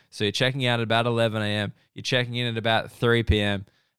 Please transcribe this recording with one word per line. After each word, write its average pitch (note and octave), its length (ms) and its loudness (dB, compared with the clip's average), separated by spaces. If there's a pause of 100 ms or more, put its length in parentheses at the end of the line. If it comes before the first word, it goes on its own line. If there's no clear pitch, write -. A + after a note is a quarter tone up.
(100)
So - 120 -8
you're G#2 80 2
checking B2+ 360 0
out A#2+ 120 2
at A#2 60 -2
about A2+ 220 2
eleven A2+ 360 0
A G#2 40 -2
M, G#2 260 -2 (220)
you're - 80 -14
checking A#2+ 340 -2
in B2 100 -4
at A2+ 120 -4
about A2 340 0
three A#2 320 2
P G#2+ 160 4
M, G2+ 240 0 (340)